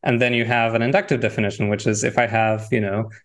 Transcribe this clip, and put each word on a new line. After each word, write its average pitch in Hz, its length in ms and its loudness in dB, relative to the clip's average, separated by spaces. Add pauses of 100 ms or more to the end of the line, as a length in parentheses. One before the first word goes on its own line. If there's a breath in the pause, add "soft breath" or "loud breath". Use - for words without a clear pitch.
And 123 180 2
then 123 120 2
you 117 120 0
have 113 280 2
an 113 80 2
inductive 139 380 2
definition, 104 480 -2
which 104 180 -2
is 110 200 0
if 110 120 0
I 120 100 2
have, 110 440 0
you 120 80 0
know, 107 300 -4 (160 loud breath)